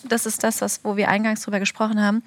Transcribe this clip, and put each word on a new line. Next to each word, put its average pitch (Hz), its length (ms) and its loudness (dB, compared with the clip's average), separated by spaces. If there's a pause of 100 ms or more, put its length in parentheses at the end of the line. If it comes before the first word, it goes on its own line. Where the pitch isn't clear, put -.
das 233 220 0
ist 220 180 -2
das, 220 180 0
was, 202 220 -2
wo 202 140 -2
wir 202 120 2
eingangs 220 340 2
drüber 208 160 -2
gesprochen 214 420 0
haben. 208 260 2